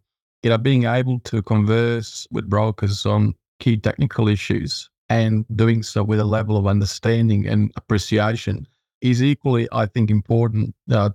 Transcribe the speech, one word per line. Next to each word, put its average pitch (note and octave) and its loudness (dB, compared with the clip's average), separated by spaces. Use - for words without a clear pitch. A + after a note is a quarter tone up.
you A#2+ 2
know, A2+ 2
being B2 2
able B2+ 0
to A2+ -4
converse A2+ 0
with G#2+ -6
brokers G#2 -2
on G#2 2
key A#2 0
technical A2 0
issues - -4
and A2 0
doing A2+ 2
so G#2 -4
with G#2+ 0
a G#2 0
level G#2+ 0
of G2 2
understanding G#2 2
and G#2 0
appreciation G#2+ -2
is B2 2
equally, C3 0
I A2+ -2
think, A2 0
important, A2 0
uh, G#2 2